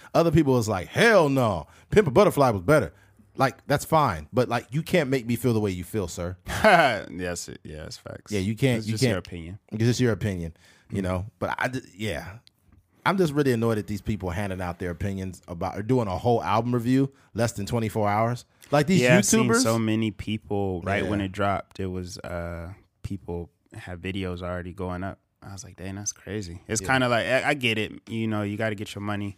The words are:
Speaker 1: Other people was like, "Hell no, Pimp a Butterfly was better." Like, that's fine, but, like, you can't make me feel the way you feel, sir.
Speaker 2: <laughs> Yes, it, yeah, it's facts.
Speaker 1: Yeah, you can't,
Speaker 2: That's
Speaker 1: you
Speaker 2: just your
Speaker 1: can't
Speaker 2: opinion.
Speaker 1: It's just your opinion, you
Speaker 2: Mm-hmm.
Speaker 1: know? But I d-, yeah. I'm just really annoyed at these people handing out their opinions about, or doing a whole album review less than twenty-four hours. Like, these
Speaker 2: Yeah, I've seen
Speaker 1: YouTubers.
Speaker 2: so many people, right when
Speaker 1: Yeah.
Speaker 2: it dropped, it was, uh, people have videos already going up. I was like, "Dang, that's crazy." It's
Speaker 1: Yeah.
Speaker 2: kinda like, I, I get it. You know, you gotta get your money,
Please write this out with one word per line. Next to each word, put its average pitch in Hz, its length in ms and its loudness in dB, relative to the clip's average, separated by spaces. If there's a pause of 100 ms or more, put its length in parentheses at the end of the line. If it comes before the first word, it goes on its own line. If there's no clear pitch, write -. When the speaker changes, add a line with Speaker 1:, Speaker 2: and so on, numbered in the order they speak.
(140)
Speaker 1:
Other 165 180 6
people 147 220 6
was 113 160 2
like, 92 180 -2
"Hell 185 400 6
no, 120 400 0 (220)
Pimp 202 180 6
a 139 40 -2
Butterfly 143 400 6
was 98 100 -2
better." 113 320 2 (420)
Like, - 320 -2
that's 147 180 0
fine, 113 480 2
but, 117 160 2
like, 120 220 -2
you 151 120 -2
can't 160 260 2
make 131 160 0
me 117 120 0
feel 123 160 2
the 110 80 2
way 104 100 0
you 90 140 -6
feel, 95 240 -4
sir. 90 320 -6
Speaker 2:
<laughs> - 60 -16 (640)
Yes, 90 380 -6
it, - 160 -14
yeah, 78 220 -14
it's - 100 -14
facts. - 380 -14
Speaker 1:
Yeah, 101 80 0
you 101 120 0
can't, 120 260 2
Speaker 2:
That's 110 80 -8
Speaker 1:
you 110 80 -2
Speaker 2:
just 110 80 0
your 123 100 4
Speaker 1:
can't 90 120 -4
Speaker 2:
opinion. 87 340 -12 (120)
Speaker 1:
It's 110 120 -2
just 117 180 2
your 120 100 4
opinion, 90 420 -4 (360)
you 90 80 -6
Speaker 2:
Mm-hmm. 98 80 -2
Speaker 1:
know? 92 200 -2 (140)
But 80 180 -4
I 127 120 -4
d-, 127 100 -6 (160)
yeah. 92 440 -8 (680)
I'm 185 120 0
just 175 140 2
really 139 220 2
annoyed 113 240 2
at 101 100 -6
these 104 140 -8
people 92 300 -4
handing 95 280 -4
out 87 200 -6
their 90 120 -4
opinions 95 560 -6
about, 87 300 -6
or 98 60 -6
doing 113 260 0
a 90 80 -2
whole 113 260 2
album 113 320 0
review 131 380 2 (200)
less 113 200 0
than 101 120 -6
twenty-four 110 440 -2
hours. 113 340 0 (280)
Like, 143 160 4
these 180 160 4
Speaker 2:
Yeah, 123 140 6
I've - 80 4
seen 220 240 4
Speaker 1:
YouTubers. 170 140 4
Speaker 2:
so 113 160 2
many 110 320 0
people, 101 680 -4
right 98 260 -2
when 101 120 0
Speaker 1:
Yeah. 98 80 -2
Speaker 2:
it 95 40 -6
dropped, 98 480 -2
it 95 80 -4
was, 90 300 -8
uh, 85 560 -8 (300)
people 87 480 -8 (220)
have 90 280 -12
videos 92 400 -4
already 90 320 -6
going 92 320 -6
up. 95 140 -8 (220)
I 98 120 -16
was 95 100 -16
like, 92 140 -20
"Dang, 95 180 -10
that's 101 160 -6
crazy." 92 560 -8
It's 107 140 -2
Speaker 1:
Yeah. 95 80 -8
Speaker 2:
kinda 131 180 4
like, 113 180 2
I, 113 240 2
I 147 40 2
get 120 240 0
it. 107 160 -4 (160)
You 113 180 -2
know, 107 140 0
you 104 160 -4
gotta 110 180 -2
get 101 200 -10
your 101 60 -8
money, 101 360 -6